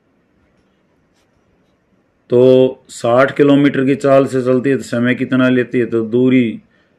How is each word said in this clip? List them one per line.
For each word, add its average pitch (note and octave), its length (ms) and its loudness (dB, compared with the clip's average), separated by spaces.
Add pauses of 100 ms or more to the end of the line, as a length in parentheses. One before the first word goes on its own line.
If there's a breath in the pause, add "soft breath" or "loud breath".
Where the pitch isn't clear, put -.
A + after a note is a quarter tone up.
(2250)
तो C3 640 2
साठ B2+ 460 -2
किलोमीटर C#3 480 2
की C3+ 120 -2
चाल C#3 300 2
से C3 160 -4
चलती B2+ 260 -2
है C3 80 -2
तो A2 80 -8
समय A#2+ 300 -4
कितना B2+ 340 -2
लेती B2 300 -2
है, A#2 60 0
तो A2+ 180 -4
दूरी B2 580 0 (380)